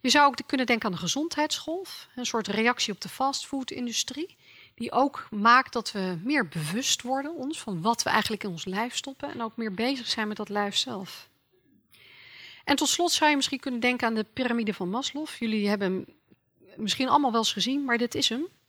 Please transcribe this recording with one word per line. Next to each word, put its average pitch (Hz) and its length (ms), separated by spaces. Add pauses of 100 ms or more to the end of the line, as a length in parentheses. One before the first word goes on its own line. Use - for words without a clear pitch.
Je 254 100
zou 294 160
ook 277 200
kunnen 262 200
denken 233 200
aan 196 60
de 165 80
gezondheidsgolf, 311 1120
een 247 120
soort 220 200
reactie 220 460
op - 80
de - 80
fastfoodindustrie, 262 1300 (380)
die 233 180
ook - 380
maakt 233 420
dat 226 200
we 185 300
meer 247 260
bewust 165 540
worden 269 320
ons 294 260
van 175 220
wat 226 200
we - 80
eigenlijk 214 320
in 202 80
ons 165 140
lijf 208 320
stoppen 277 340
en 247 120
ook 226 140
meer 220 180
bezig 240 320
zijn 214 220
met 214 80
dat 208 120
lijf 202 280
zelf. - 520 (1400)
En 277 120
tot 294 120
slot 349 240
zou 302 180
je 294 60
misschien 269 240
kunnen 247 200
denken 247 260
aan 226 80
de 220 180
piramide 233 420
van 180 160
Maslow. 277 360 (120)
Jullie 214 300
hebben 202 240
hem 185 140 (680)
misschien 220 320
allemaal 277 220
wel 226 100
eens 220 120
gezien, 254 320
maar 240 140
dit 240 160
is - 140
hem. 269 180 (220)